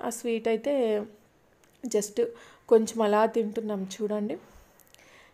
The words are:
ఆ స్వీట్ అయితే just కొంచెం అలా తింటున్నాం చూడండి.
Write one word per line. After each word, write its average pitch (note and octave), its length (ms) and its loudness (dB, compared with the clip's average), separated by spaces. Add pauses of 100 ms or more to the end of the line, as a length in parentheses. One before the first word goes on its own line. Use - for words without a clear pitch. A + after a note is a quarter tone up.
ఆ B3 60 -2
స్వీట్ A3+ 380 -4
అయితే A3+ 560 0 (840)
just G#3+ 380 0 (440)
కొంచెం A3+ 320 4
అలా G#3+ 240 4
తింటున్నాం G#3+ 640 -2 (140)
చూడండి. G#3 360 -4 (960)